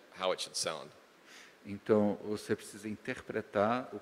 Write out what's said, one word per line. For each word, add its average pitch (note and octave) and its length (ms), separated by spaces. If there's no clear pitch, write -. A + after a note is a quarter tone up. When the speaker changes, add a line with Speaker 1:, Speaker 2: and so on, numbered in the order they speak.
Speaker 1:
how F#2 200
it - 80
should - 160
sound. D2+ 340
Speaker 2:
Então, G#2 580
você G#2+ 320
precisa G#2+ 320
interpretar A2+ 1040
o G#2 100